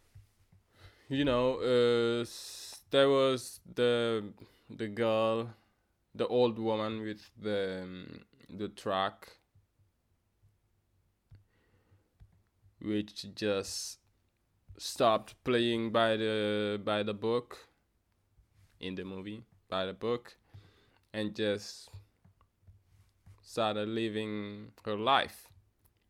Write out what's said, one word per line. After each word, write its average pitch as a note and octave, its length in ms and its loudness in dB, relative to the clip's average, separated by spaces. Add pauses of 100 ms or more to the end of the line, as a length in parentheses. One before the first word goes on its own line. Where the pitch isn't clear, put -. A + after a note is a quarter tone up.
(1080)
you C#3 160 2
know, B2+ 340 4
uh, A#2+ 600 4
s-, - 600 -12 (100)
there C#3 180 8
was C3+ 500 2 (160)
the, A#2 480 2 (460)
the A2+ 180 -6
girl, A2 600 2 (680)
the A2+ 120 0
old A#2+ 300 4
woman A2 440 0
with G#2+ 280 -10 (100)
the, G2 440 -2
um, F#2 380 -14 (280)
the G2 200 -8
truck, G2+ 600 -2 (3500)
which G#2 440 -4 (100)
just - 640 -4 (800)
stopped - 640 2
playing A#2 480 2
by A2+ 240 4
the, G#2 640 0
by G#2 220 0
the G#2+ 100 -2
book A2 440 -2 (1200)
in F#2+ 160 -8
the F#2 80 -6
movie, F#2+ 400 -12 (240)
by F#2+ 180 -2
the F#2+ 80 -6
book, A#2 440 -4 (760)
and G#2+ 220 -4
just G#2 540 -4 (1500)
started G#2+ 480 -2
living G#2+ 800 -4 (140)
her G#2+ 100 -2
life. A2+ 540 0 (600)